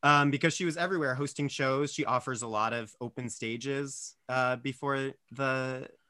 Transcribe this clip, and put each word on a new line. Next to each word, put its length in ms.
um, 280
because 240
she 100
was 120
everywhere 380
hosting 340
shows. 440
She 120
offers 380
a 60
lot 240
of 280
open 300
stages, 840
uh, 280
before 560
the 560